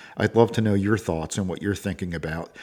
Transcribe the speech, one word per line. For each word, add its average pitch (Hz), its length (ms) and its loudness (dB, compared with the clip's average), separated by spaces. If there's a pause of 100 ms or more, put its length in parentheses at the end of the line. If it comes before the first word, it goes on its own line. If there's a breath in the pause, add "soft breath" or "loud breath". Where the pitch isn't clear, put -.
(160 loud breath)
I'd 104 200 2
love 113 160 8
to 117 100 0
know 107 140 2
your 101 220 2
thoughts 82 420 -4
and 98 80 -2
what 85 120 -6
you're 101 140 -2
thinking 92 400 -6
about. 80 500 -8